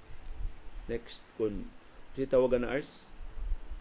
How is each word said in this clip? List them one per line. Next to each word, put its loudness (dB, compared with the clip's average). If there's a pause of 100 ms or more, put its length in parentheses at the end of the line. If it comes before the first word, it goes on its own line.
(840)
Next, -6 (160)
kung 2 (480)
si -2
tawagan 8
na, 0
Ars? -6 (720)